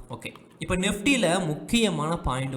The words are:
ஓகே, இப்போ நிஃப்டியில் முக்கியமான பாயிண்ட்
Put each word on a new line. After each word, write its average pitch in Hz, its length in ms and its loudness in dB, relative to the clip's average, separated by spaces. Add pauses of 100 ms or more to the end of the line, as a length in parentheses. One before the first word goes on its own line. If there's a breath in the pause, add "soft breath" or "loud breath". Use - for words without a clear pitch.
(100)
ஓகே, - 200 -10 (280)
இப்போ 180 180 -2
நிஃப்டியில் 208 520 2 (180)
முக்கியமான 160 640 0 (160)
பாயிண்ட் 131 280 -2